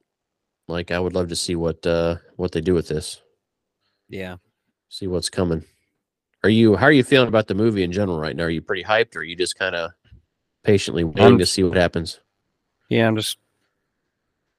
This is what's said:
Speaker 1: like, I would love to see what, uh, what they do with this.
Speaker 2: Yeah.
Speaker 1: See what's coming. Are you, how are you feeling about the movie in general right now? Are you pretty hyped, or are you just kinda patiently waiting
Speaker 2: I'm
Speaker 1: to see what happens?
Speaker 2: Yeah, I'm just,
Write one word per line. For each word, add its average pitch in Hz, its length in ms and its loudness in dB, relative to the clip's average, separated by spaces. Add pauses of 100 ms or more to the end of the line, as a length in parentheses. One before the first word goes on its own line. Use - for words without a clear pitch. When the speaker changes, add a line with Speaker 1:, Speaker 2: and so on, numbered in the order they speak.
(680)
Speaker 1:
like, 87 240 -8
I 87 80 -2
would 90 140 -4
love 90 160 -2
to 85 60 -6
see 87 200 -4
what, 82 320 -4
uh, 85 300 0 (180)
what 90 160 -6
they 85 80 -4
do 87 140 0
with 80 160 0
this. - 320 -8 (880)
Speaker 2:
Yeah. 92 260 -12 (540)
Speaker 1:
See - 180 -12
what's 90 220 -6
coming. 85 340 -4 (800)
Are 98 60 4
you, 110 260 6
how 95 120 4
are 156 40 8
you 135 140 4
feeling 131 240 4
about 110 180 2
the - 80 -4
movie 104 280 0
in 87 100 -2
general 92 260 -2
right 76 160 -6
now? 82 80 -4
Are 82 60 -2
you 80 120 -4
pretty 92 220 -6
hyped, 110 320 -2
or 85 40 -10
are 80 40 -10
you 85 140 -12
just 87 200 -4
kinda 85 380 -6 (680)
patiently 95 420 0
waiting 80 180 2
Speaker 2:
I'm 123 140 8
Speaker 1:
to 90 80 2
see - 180 0
what 90 140 0
happens? 85 420 -2 (680)
Speaker 2:
Yeah, 117 180 2
I'm 110 80 2
just, - 220 -6 (1200)